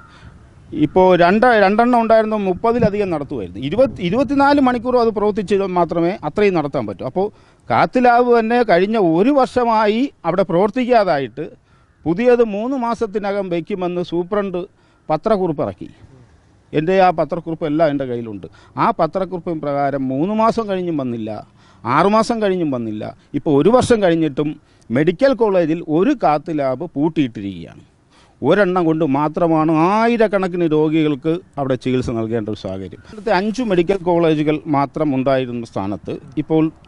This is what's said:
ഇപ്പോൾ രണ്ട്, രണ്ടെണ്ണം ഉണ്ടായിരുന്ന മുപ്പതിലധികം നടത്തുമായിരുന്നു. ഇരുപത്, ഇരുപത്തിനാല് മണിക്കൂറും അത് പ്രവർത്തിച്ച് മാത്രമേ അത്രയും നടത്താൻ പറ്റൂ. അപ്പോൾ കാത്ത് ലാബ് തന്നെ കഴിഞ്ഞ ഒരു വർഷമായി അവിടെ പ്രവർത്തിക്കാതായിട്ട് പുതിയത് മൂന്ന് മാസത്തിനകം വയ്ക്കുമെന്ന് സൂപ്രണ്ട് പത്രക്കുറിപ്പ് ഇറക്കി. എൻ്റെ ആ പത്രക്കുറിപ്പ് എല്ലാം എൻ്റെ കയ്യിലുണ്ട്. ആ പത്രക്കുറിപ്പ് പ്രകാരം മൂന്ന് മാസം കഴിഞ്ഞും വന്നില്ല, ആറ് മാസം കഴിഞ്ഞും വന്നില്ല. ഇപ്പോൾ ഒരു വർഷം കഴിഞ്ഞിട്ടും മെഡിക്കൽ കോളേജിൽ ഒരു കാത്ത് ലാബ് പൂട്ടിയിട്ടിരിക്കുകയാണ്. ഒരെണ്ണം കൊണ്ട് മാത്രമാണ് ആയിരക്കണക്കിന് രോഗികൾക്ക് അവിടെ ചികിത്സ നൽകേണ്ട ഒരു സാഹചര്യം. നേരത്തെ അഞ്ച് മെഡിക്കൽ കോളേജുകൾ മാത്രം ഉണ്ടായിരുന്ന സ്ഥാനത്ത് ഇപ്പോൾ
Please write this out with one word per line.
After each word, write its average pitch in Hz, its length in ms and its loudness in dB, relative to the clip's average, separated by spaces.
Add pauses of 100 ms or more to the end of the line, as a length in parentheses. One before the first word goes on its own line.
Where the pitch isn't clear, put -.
(720)
ഇപ്പോൾ 185 460 4
രണ്ട്, 190 280 4
രണ്ടെണ്ണം 233 560 4
ഉണ്ടായിരുന്ന 220 340 2
മുപ്പതിലധികം 208 760 0
നടത്തുമായിരുന്നു. 123 500 -6
ഇരുപത്, 208 420 -2
ഇരുപത്തിനാല് 277 600 2
മണിക്കൂറും 247 400 0
അത് 226 60 2
പ്രവർത്തിച്ച് 208 480 -2
മാത്രമേ 180 680 0
അത്രയും 196 300 0
നടത്താൻ 143 340 -2
പറ്റൂ. 101 180 -10
അപ്പോൾ 180 260 -4 (380)
കാത്ത് 175 360 2
ലാബ് 240 340 4
തന്നെ 233 240 0
കഴിഞ്ഞ 202 340 2
ഒരു 185 320 2
വർഷമായി 233 840 0 (120)
അവിടെ 170 180 0
പ്രവർത്തിക്കാതായിട്ട് 185 1200 0 (420)
പുതിയത് 240 380 4
മൂന്ന് 226 340 -2
മാസത്തിനകം 202 720 -4
വയ്ക്കുമെന്ന് 175 540 -4
സൂപ്രണ്ട് 180 600 -4 (440)
പത്രക്കുറിപ്പ് 165 540 -2
ഇറക്കി. 98 260 -8 (840)
എൻ്റെ 175 280 2
ആ 185 80 6
പത്രക്കുറിപ്പ് 165 560 -4
എല്ലാം 151 240 2
എൻ്റെ 139 160 -2
കയ്യിലുണ്ട്. 117 420 -8 (300)
ആ 151 220 2
പത്രക്കുറിപ്പ് 175 640 -4
പ്രകാരം 143 460 -2
മൂന്ന് 147 260 -2
മാസം 220 360 0
കഴിഞ്ഞും 180 280 -4
വന്നില്ല, 113 500 -6 (380)
ആറ് 147 220 2
മാസം 220 340 0
കഴിഞ്ഞും 180 300 0
വന്നില്ല. 110 460 -6 (160)
ഇപ്പോൾ 139 280 2
ഒരു 170 80 4
വർഷം 233 340 4
കഴിഞ്ഞിട്ടും 156 580 0 (300)
മെഡിക്കൽ 175 420 2
കോളേജിൽ 180 540 2
ഒരു 190 360 2
കാത്ത് 151 360 0
ലാബ് 135 340 -4
പൂട്ടിയിട്ടിരിക്കുകയാണ്. 107 840 -4 (640)
ഒരെണ്ണം 180 420 2
കൊണ്ട് 160 200 0
മാത്രമാണ് 156 680 0
ആയിരക്കണക്കിന് 190 1000 0
രോഗികൾക്ക് 156 640 0 (200)
അവിടെ 135 180 -2
ചികിത്സ 127 340 -2
നൽകേണ്ട 113 400 -4
ഒരു 107 80 -6
സാഹചര്യം. 95 420 -12 (140)
നേരത്തെ 214 180 -6
അഞ്ച് 202 320 -2
മെഡിക്കൽ 190 340 0
കോളേജുകൾ 160 720 0
മാത്രം 139 480 -2
ഉണ്ടായിരുന്ന 127 500 -2
സ്ഥാനത്ത് 101 520 -8 (200)
ഇപ്പോൾ 160 340 0 (160)